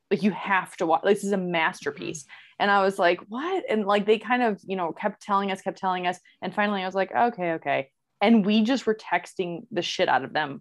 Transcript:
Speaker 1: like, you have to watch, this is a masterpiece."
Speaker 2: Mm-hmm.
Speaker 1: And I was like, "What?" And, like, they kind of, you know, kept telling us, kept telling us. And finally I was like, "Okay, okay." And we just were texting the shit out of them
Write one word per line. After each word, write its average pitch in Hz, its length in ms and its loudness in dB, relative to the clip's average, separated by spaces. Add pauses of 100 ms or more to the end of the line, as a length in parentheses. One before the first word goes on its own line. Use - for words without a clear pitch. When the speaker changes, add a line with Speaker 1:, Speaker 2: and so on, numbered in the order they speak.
(100)
Speaker 1:
like, 165 140 0
you 208 80 4
have 185 460 -2
to 185 80 0
watch, 160 180 2
this 202 180 4
is 196 100 -2
a 202 40 0
masterpiece." 175 880 -4
Speaker 2:
Mm-hmm. - 60 -20 (340)
Speaker 1:
And 202 80 4
I 202 100 6
was 196 160 2
like, 175 300 4
"What?" 320 420 -4
And, 214 160 0
like, 202 200 2
they 220 120 4
kind 247 240 0
of, 214 220 0
you 190 100 -6
know, 175 180 -4
kept - 300 -6
telling 196 300 0
us, 190 100 -6
kept 190 160 -6
telling 180 300 -2
us. 180 100 -4 (240)
And 202 120 -6
finally 208 280 0
I 185 40 -4
was 190 100 -6
like, 190 180 -2
"Okay, 180 380 0
okay." 139 380 -4 (300)
And 208 260 6
we 214 160 4
just 233 240 0
were 220 100 2
texting 175 760 -6
the 175 100 -2
shit 165 260 -2
out 127 160 2
of 135 80 -12
them 147 280 -4